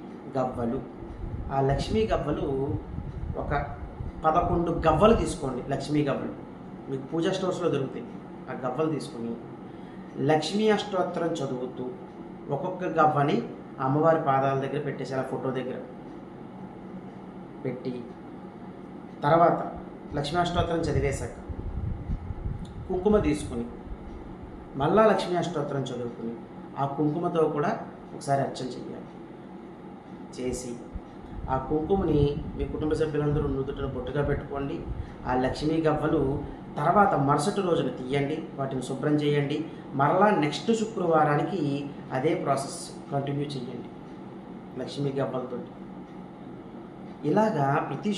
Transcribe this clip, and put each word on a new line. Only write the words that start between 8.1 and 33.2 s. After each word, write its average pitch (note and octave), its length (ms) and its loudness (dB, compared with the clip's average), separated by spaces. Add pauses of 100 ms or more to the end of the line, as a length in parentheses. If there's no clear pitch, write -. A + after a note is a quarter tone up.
ఆ B2+ 40 -6 (100)
గవ్వలు C3+ 320 0
తీసుకుని A#2 380 -6 (960)
లక్ష్మీ F3 440 2
అష్టోత్తరం E3+ 680 0
చదువుతూ B2 460 -4 (680)
ఒక్కొక్క F3+ 280 -4 (140)
గవ్వని D3 400 6 (480)
అమ్మవారి D#3 420 6
పాదాల C3+ 380 6
దగ్గర C#3+ 200 -2
పెట్టేసి, C3 300 -4
అలా C3 160 2
ఫోటో C3 260 -2
దగ్గర B2 200 -4 (1900)
పెట్టి, C3 300 -4 (1300)
తర్వాత E3 360 6 (580)
లక్ష్మీ D3 260 -2
అష్టోత్తరం E3 440 0
చదివేశాక C3+ 480 0 (1500)
కుంకుమ F#3 300 4 (100)
తీసుకుని B2 380 0 (1160)
మళ్ళా F3+ 300 6
లక్ష్మీ F3+ 320 0
అష్టోత్తరం C#3 480 -2
చదువుకుని A#2 440 -6 (460)
ఆ C#3 40 2 (120)
కుంకుమతో E3 460 2 (120)
కూడా D#3+ 160 2 (440)
ఒకసారి C#3 320 2
అర్చన C3 280 -6
చెయ్యాలి. - 340 -10 (1300)
చేసి B2+ 360 -4 (800)
ఆ - 20 4 (140)
కుంకుమని D#3+ 520 4 (360)
మీ C#3 60 -2 (100)
కుటుంబ D3+ 280 0
సభ్యులందరూ D3 540 2